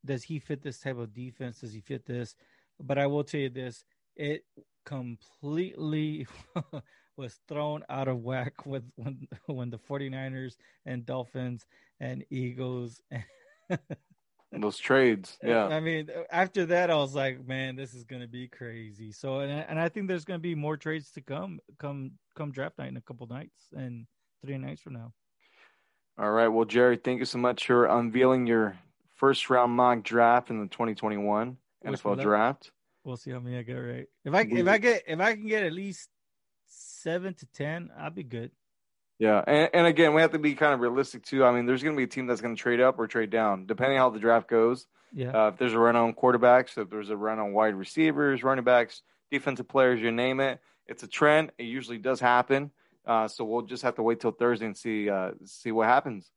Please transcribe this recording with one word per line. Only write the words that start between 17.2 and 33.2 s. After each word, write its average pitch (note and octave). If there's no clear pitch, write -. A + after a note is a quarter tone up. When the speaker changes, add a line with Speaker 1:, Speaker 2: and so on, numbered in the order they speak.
Speaker 1:
"Man, C3
this C3
is B2
gonna B2
be B2
crazy." A2
So, C3+
and C#3
I, D3
and D#3
I E3+
think G3
there's F3+
gonna F3+
be E3+
more D3+
trades D#3
to D3
come, D#3
come, C#3+
come D3
draft C3+
night C3
in C3
a A#2+
couple B2
nights C3+
and A#2+
three C#3
nights C3+
from D3
now. A#2
Speaker 2:
All G#2
right. A2+
Well, A2+
Jerry, A#2+
thank B2+
you B2
so B2
much B2
for A#2+
unveiling A#2+
your A2
first C3+
round B2
mock B2
draft A#2
in A2+
the G2+
twenty A#2
twenty-one G#2+
Speaker 1:
Wish -
Speaker 2:
N G#2
F -
L G2+
Speaker 1:
me G2
luck. F2+
Speaker 2:
draft. G#2+
Speaker 1:
We'll B2+
see C3